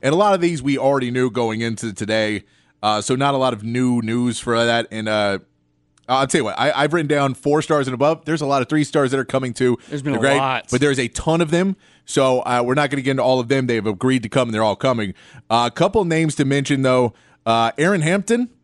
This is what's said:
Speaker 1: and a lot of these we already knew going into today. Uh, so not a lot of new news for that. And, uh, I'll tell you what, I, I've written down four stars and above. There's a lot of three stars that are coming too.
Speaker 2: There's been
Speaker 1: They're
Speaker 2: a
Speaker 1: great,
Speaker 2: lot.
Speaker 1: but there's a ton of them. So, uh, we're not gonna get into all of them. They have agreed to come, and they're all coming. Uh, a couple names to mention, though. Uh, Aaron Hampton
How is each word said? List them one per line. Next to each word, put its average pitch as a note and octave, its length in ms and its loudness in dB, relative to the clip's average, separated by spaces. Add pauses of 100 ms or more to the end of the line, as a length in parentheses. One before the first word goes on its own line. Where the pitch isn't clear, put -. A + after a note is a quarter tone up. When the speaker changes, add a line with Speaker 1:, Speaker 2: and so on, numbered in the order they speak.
Speaker 1:
and C3+ 100 0
a D#3+ 40 2
lot G3+ 180 4
of F3+ 60 0
these E3+ 200 0
we C3+ 160 0
already C3 360 0
knew B2+ 180 0
going A2+ 300 -2
into A2+ 320 -6
today. G#2+ 500 -2 (400)
Uh, G#2+ 180 0
so B2+ 140 -2
not C#3 200 0
a - 20 0
lot C3 160 0
of G#2 100 -8
new A#2+ 400 0
news A#2 380 -2
for A#2 240 0
that. A#2 260 0
And, A2 180 -8
uh, G#2 300 0 (720)
I'll C3 180 2
tell D#3 140 0
you A#2+ 60 -2
what, G2 120 -6
I, C3+ 140 0
I've D3 200 0
written E3 140 0
down C#3+ 280 0
four D3 280 -2
stars D3 240 0
and C3 80 -6
above. D3 300 0
There's D3+ 160 -4
a D3 60 -4
lot C#3 160 0
of - 60 -4
three D#3 140 0
stars C#3 300 0
that C3+ 80 0
are B2+ 40 -4
coming C3 300 -4
too. B2 240 0 (100)
Speaker 2:
There's C#3+ 140 -10
been C#3 120 -4
Speaker 1:
They're A#2+ 60 -2
Speaker 2:
a B2 60 2
Speaker 1:
great, C#3 120 4
Speaker 2:
lot. C3 340 -2
Speaker 1:
but B2 80 0
there's C#3 180 2
a B2+ 80 -2
ton D#3+ 340 -2
of D#3+ 120 0
them. F#3+ 240 0 (280)
So, C3 360 2
uh, B2 240 0
we're B2+ 100 0
not C#3+ 160 0
gonna C#3 120 -4
get C3+ 100 0
into C3 100 0
all B2+ 160 2
of A#2+ 80 -4
them. C3 220 0
They A#2+ 80 2
have G#2 100 -2
agreed A#2 380 0
to A2+ 40 -6
come, B2 200 0
and A2+ 60 -4
they're A2 80 2
all G#2 140 2
coming. A2+ 380 -2 (340)
Uh, A#2+ 240 2
a - 20 -20
couple G3 300 2
names D#3+ 320 0
to D3 80 2
mention, C#3 380 0
though. B2+ 320 2 (300)
Uh, A#2 340 2
Aaron F3 220 2
Hampton G3+ 500 0 (120)